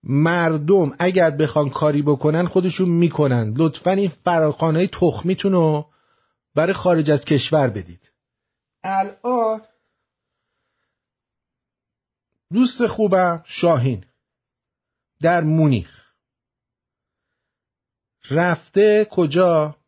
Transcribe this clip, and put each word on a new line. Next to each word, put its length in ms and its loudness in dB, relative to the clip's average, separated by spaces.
مردم 960 0
اگر 320 2
بخوان 380 -2
کاری 320 0
بکنن، 460 0
خودشون 420 -2
می‌کنن. 680 0
لطفاً 340 -2
این 200 -2
فراخوان‌های 640 0
تخمیتون 640 -2
رو 380 0
برای 180 0
خارج 380 0
از 140 0
کشور 440 0
بدید. 420 -12
الان 760 -4
دوست 340 0
خوبم 600 0
شاهین 580 0
در 200 0
مونیخ 480 0
رفته 800 0
کجا؟ 640 2